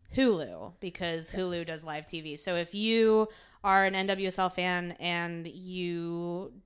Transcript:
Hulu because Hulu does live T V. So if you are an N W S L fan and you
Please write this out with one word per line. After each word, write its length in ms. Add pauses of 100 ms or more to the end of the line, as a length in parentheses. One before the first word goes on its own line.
(160)
Hulu 640
because 520
Hulu 340
does 180
live 240
T 140
V. 140
So 200
if 180
you 540 (360)
are 220
an 100
N 120
W 200
S 120
L 100
fan 500
and 480
you 1040 (140)